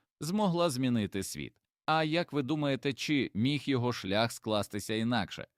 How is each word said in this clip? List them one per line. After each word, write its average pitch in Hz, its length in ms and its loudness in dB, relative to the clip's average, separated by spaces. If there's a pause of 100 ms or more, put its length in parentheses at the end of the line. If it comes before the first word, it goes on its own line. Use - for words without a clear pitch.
(200)
змогла 175 500 2
змінити 120 520 0
світ. 73 320 -10 (320)
А 160 180 2
як 165 280 0
ви 143 100 0
думаєте, 139 500 0
чи 135 420 0
міг 131 320 2
його 123 260 2
шлях 107 400 0
скластися 104 640 -2
інакше? 113 520 -2 (120)